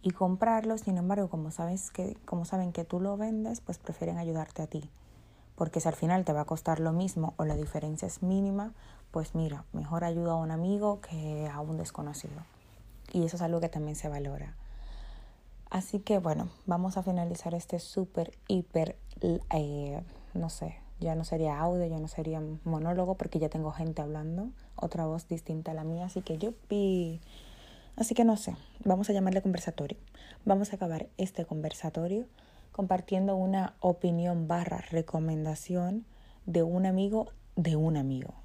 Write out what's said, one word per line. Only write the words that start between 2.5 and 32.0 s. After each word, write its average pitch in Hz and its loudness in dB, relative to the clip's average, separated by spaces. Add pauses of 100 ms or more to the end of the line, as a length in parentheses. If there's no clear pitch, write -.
que 170 -4
tú 180 -2
lo 202 -2
vendes, 220 -2
pues - -8
prefieren 170 -4
ayudarte 165 -4
a 156 -4
ti. 151 -6 (680)
Porque 165 0
si 156 0
al 160 2
final 180 2
te 156 2
va 147 2
a 147 0
costar 160 0
lo 160 2
mismo 170 0
o 160 0
la 151 0
diferencia 151 -4
es - -6
mínima, 196 0 (380)
pues 160 -2
mira, 151 0
mejor 160 -2
ayuda 170 0
a - 2
un 160 0
amigo 202 2
que 151 -6
a 143 -6
un 156 -4
desconocido. 151 -8 (800)
Y 180 4
eso 165 0
es 175 -2
algo 165 2
que 165 0
también 151 -4
se 151 -4
valora. 143 -6 (1120)
Así 190 -2
que 202 4
bueno, 175 0 (160)
vamos 185 4
a 185 0
finalizar 175 0
este 170 -2
súper, - -2 (100)
hiper, 170 2 (240)
l-, 170 4 (100)
eh, 147 0 (300)
no 170 -2
sé, 160 -6 (240)
ya 165 0
no 160 0
sería 156 2
audio, 175 4
ya 160 -2
no 156 -4
sería 160 -4 (220)
monólogo, 175 2
porque 180 -2
ya 156 2
tengo 156 -2
gente 160 -4
hablando, 156 -4 (260)
otra 170 -2
voz 160 -4
distinta 165 -4
a - -6
la 156 -6
mía, 165 -4
así 185 -4
que 160 -4
yupi. 190 0 (760)
Así 233 0
que 233 8
no 226 8
sé, 202 -4 (280)
vamos 196 6
a 208 6
llamarle 190 4
conversatorio. 170 -2 (460)
Vamos 202 4
a - -4
acabar 165 -2 (100)
este 185 -2
conversatorio 165 -2 (460)